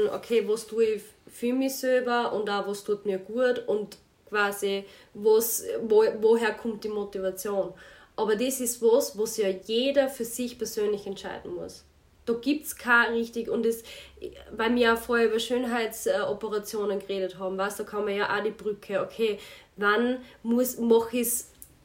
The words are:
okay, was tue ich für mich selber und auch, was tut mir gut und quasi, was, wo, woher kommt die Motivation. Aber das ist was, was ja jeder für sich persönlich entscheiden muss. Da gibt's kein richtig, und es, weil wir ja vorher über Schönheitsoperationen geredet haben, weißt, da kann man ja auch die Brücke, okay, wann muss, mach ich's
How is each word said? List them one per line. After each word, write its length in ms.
okay, 360
was 180
tue 180
ich 180
für 200
mich 240
selber 560
und 180
auch, 160
was 160
tut 240
mir 120
gut 500
und 280
quasi, 560
was, 500
wo, 220
woher 320
kommt 300
die 60
Motivation. 840
Aber 200
das 240
ist 220
was, 360
was 180
ja 120
jeder 600
für 160
sich 340
persönlich 480
entscheiden 480
muss. 300
Da 80
gibt's 420
kein 360
richtig, 380
und 160
es, 160
weil 240
wir 60
ja 140
vorher 300
über 140
Schönheitsoperationen 1600
geredet 380
haben, 200
weißt, 220
da 40
kann 200
man 120
ja 220
auch 40
die 80
Brücke, 520
okay, 360
wann 420
muss, 360
mach 340
ich's 380